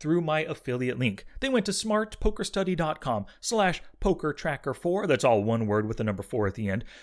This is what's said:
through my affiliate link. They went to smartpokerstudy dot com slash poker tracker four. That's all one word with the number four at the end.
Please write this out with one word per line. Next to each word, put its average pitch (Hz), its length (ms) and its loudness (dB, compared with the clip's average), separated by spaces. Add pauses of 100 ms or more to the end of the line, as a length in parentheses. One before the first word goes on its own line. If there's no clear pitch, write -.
through 170 220 2
my 156 180 0
affiliate 127 580 -4
link. 117 260 0 (140)
They 262 100 -2
went 247 180 0
to 202 60 -2
smartpokerstudy 208 1040 -2
dot 156 240 -2
com 113 260 -2 (140)
slash 196 400 0 (200)
poker 156 320 2
tracker 143 420 -4
four. 190 320 -2
That's 135 160 4
all 113 220 6
one 113 240 2
word 107 180 2
with 113 120 -4
the 113 60 -2
number 101 200 -2
four 107 240 0
at 95 80 -4
the 107 120 -4
end. 95 160 -2 (180)